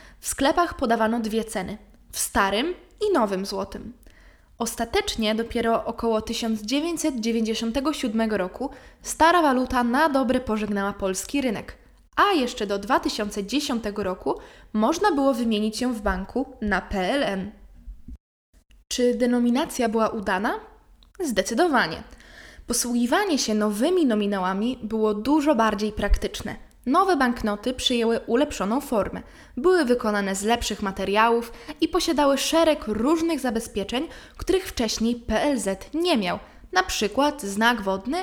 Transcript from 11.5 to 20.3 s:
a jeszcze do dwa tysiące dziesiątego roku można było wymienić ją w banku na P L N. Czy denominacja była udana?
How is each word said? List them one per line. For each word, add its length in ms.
a 160
jeszcze 340
do 120
dwa 220
tysiące 440
dziesiątego 580
roku 320
można 400
było 220
wymienić 460
ją 120
w 80
banku 600
na 200
P 180
L 240
N. 300
Czy 260
denominacja 760
była 200
udana? 520